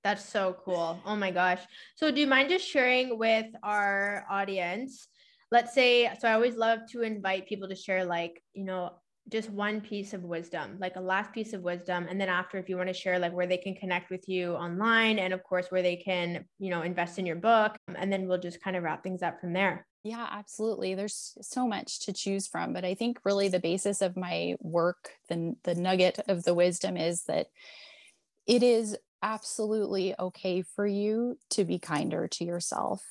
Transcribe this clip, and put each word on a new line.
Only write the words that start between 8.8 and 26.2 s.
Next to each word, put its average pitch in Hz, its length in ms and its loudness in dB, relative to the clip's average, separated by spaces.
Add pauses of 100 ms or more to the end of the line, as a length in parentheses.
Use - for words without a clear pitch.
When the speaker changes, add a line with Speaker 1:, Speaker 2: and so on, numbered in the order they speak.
Speaker 1:
just 220 200 -4
one 208 320 -2
piece 202 320 -8
of 185 100 -8
wisdom, 170 560 -8
like, 185 160 -6
a 185 60 -8
last 190 300 0
piece 220 220 -6
of 185 80 -8
wisdom. 175 480 -4
And 190 100 -2
then 190 100 0
after, 185 280 -2
if 185 100 -8
you 185 100 -4
wanna 180 160 -2
share, 180 240 0
like, 175 160 0
where 180 140 0
they 180 100 2
can 185 180 -6
connect 180 340 -4
with 185 180 -8
you 180 260 0
online, 214 640 2
and 185 160 0
of 185 100 -8
course, 180 280 -2
where 185 100 4
they 175 140 2
can, 175 520 -2 (120)
you 190 100 -4
know, 170 120 0
invest 175 360 -2
in 185 80 -2
your 170 100 -2
book. 214 400 4 (200)
And 196 160 0
then 190 160 0
we'll 180 120 2
just 175 220 -10
kind 185 140 -4
of 175 80 -2
wrap 156 200 -2
things 185 180 -4
up 165 180 -4
from 175 140 -4
there. 180 320 0 (180)
Speaker 2:
Yeah, 233 260 -8
absolutely. 202 640 -4
There's - 480 -8
so 254 240 -4
much - 400 -4
to 196 60 -4
choose 196 340 -2
from, 170 260 -4
but 180 120 -4
I 185 100 0
think 233 300 -2
really 196 240 4
the 185 100 2
basis 180 420 0
of 180 160 0
my 175 440 -2
work, 170 500 0 (180)
the, 170 360 -2
the 175 100 0
nugget 180 540 4